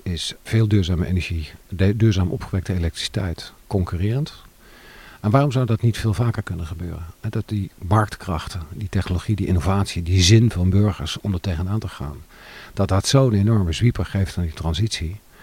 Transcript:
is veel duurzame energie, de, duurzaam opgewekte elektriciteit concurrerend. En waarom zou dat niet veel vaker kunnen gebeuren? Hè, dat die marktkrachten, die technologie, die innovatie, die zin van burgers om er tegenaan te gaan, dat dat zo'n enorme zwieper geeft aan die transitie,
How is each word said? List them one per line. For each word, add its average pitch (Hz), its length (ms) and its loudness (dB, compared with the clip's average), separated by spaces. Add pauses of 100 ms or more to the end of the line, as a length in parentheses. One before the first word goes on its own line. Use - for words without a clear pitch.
is 87 300 -6 (100)
veel 113 240 2
duurzame 92 380 2
energie, 85 460 -4 (180)
de, 95 260 2
duurzaam 98 340 2
opgewekte - 440 -4
elektriciteit 85 800 -4 (140)
concurrerend. 101 680 -2 (880)
En 107 120 2
waarom 139 200 6
zou 127 140 2
dat 110 160 0
niet 113 160 2
veel 110 160 0
vaker 113 300 0
kunnen 85 220 -6
gebeuren? 82 400 -10 (140)
Hè, 113 100 -6
dat 107 160 -6
die 101 320 -4
marktkrachten, 95 920 -2
die 101 200 -8
technologie, 92 460 -2
die 95 120 -2
innovatie, 92 560 0
die 92 180 4
zin 110 300 6
van 90 180 2
burgers 98 500 2
om 101 140 -2
er 87 60 -2
tegenaan 92 400 -2
te 101 80 -8
gaan, 71 300 -10 (560)
dat 98 140 0
dat 95 200 0
zo'n 135 260 4
enorme 101 380 2
zwieper 110 340 0
geeft - 320 -2
aan 90 60 0
die 80 100 -4
transitie, 82 680 -4 (240)